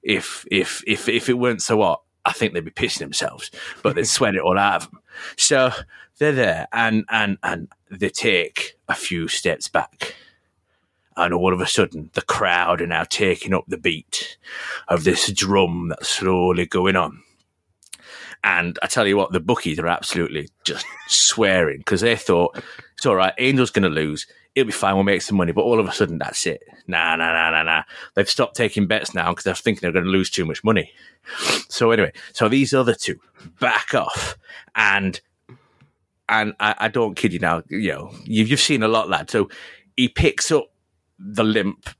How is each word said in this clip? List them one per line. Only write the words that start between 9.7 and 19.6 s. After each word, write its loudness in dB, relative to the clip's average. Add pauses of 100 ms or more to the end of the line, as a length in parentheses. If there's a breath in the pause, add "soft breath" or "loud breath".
And 0
all 2
of -2
a -2
sudden, 0
the -4
crowd 2
are -4
now 0
taking -2
up 0
the -8
beat -6 (500 loud breath)
of 0
this 2
drum 0
that's -8
slowly 2
going 0
on. -2 (1200 loud breath)
And 0
I -4
tell 2
you 4
what, 2
the 0
bookies -2